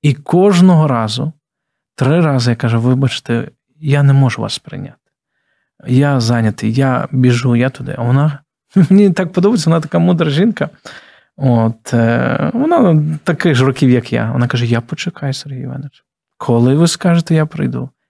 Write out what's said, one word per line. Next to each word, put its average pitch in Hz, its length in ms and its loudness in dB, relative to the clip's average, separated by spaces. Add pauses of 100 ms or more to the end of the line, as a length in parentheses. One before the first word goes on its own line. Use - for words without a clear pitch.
І 147 120 2
кожного 175 760 4
разу, 120 440 -4 (600)
три 143 260 0
рази 135 300 0
я 117 60 0
кажу: 117 240 -2
Вибачте, 123 680 -2 (320)
«Я 143 220 0
не 139 100 4
можу 131 300 2
вас 107 160 -8
прийняти. - 380 -16 (920)
Я 135 340 2
зайнятий, 113 540 -2
я 131 380 0
біжу, 123 440 2
я 123 140 0
туди». - 280 -12
А 120 40 -8
вона, 143 360 0 (200)
<laughs> - 320 0
мені 196 200 6
так 180 220 -4
подобається, 185 380 0
вона 165 100 2
така 156 180 -4
мудра 170 320 0
жінка. 170 380 -2 (680)
От, 117 580 0
е, 120 600 0
вона 240 480 2 (220)
таких 165 300 0
ж 123 100 2
років, 131 260 2
як 123 220 0
я. 117 200 -4
Вона 120 160 0
каже: 120 180 -2
«Я 117 140 0
почекаю, 143 540 -8
Сергій 135 280 -14
Іванович. 131 420 -14 (340)
Коли 120 360 2
ви 165 140 2
скажете, 170 460 0
я 156 120 2
прийду». 131 420 -6 (220)